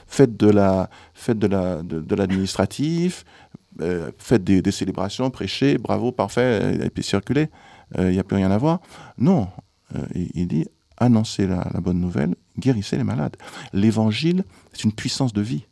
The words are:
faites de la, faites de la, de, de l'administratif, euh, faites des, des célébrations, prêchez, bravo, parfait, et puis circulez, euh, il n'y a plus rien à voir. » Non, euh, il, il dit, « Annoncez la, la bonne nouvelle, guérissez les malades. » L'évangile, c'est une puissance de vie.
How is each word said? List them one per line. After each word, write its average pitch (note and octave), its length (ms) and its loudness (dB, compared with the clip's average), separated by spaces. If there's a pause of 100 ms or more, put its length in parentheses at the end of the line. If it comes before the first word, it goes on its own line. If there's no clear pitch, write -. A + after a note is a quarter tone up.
faites A#2+ 300 2
de G#2+ 120 6
la, F#2+ 400 4 (260)
faites A2+ 240 -2
de G2+ 80 2
la, F2+ 340 0
de, E2 180 -6
de F2+ 160 -4
l'administratif, G2 1080 -2 (560)
euh, E2 360 -4
faites A2 260 2
des, F#2+ 180 4
des G2 100 2
célébrations, G2 600 -4
prêchez, C3+ 480 0
bravo, G#2 320 -2
parfait, G2+ 640 0 (100)
et - 40 -2
puis - 140 -8
circulez, C3 460 0 (480)
euh, F#2 140 2
il - 20 2
n'y F#2+ 60 2
a F#2 40 0
plus - 140 -2
rien F#2+ 140 2
à G2+ 60 2
voir. » D#3+ 220 0 (380)
Non, C#3 300 2 (480)
euh, - 180 -6
il, F2 220 -4
il F2+ 120 -2
dit, « E3+ 180 0 (320)
Annoncez A2+ 500 2
la, F2+ 260 -2
la - 80 -2
bonne F2+ 180 0
nouvelle, F2 360 -2 (240)
guérissez A#2+ 380 0
les C3+ 60 -2
malades. » C3 340 -4 (360)
L'évangile, A2 680 2 (300)
c'est - 100 -12
une G#2+ 100 2
puissance B2 400 -4
de G#2 80 0
vie. C3+ 300 -6